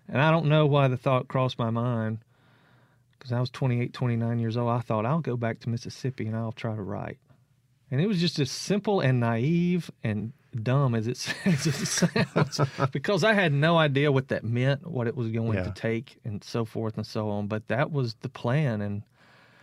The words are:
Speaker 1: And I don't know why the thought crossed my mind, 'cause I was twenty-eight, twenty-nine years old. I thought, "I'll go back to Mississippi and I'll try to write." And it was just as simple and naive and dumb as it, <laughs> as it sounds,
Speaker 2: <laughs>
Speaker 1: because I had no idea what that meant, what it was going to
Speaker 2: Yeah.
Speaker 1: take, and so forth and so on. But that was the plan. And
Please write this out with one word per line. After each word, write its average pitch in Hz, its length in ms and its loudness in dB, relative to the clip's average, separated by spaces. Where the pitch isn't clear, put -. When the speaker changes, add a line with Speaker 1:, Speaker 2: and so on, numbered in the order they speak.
Speaker 1:
And - 140 0
I 156 100 6
don't 160 160 4
know 151 200 6
why 139 220 4
the 127 100 0
thought 131 300 0
crossed 131 300 0
my 117 120 0
mind, 113 480 -2
'cause 123 140 -8
I 120 80 0
was 123 80 0
twenty-eight, 123 460 -2
twenty-nine 117 440 0
years 113 160 -2
old. 120 140 0
I 120 120 2
thought, 110 260 0
"I'll 156 160 0
go 131 120 -2
back 117 260 -2
to 120 100 -4
Mississippi 117 560 -6
and 110 100 -4
I'll 113 160 -4
try 110 240 -6
to 107 60 -6
write." 95 340 -8
And 131 120 0
it 190 40 2
was 202 140 0
just 170 180 0
as 135 120 0
simple 202 500 0
and 131 180 4
naive 160 720 2
and 107 320 -2
dumb 123 400 2
as 110 120 0
it, - 340 -6
<laughs> - 60 -12
as 156 200 2
it 156 60 2
sounds, - 880 0
Speaker 2:
<laughs> 135 160 0
Speaker 1:
because 160 320 0
I 220 80 6
had 180 220 4
no 160 240 4
idea 147 340 4
what 131 160 2
that - 160 -2
meant, 127 420 0
what 117 200 -4
it 117 100 -2
was 113 140 -2
going 113 220 -2
to 92 160 0
Speaker 2:
Yeah. 98 60 -6
Speaker 1:
take, 113 480 -4
and 104 220 -8
so 120 220 -4
forth 110 320 -6
and 110 80 -6
so 107 240 -4
on. 104 160 -2
But 107 220 -4
that 120 220 0
was 131 300 -2
the 127 80 -8
plan. 123 540 -2
And 104 220 -4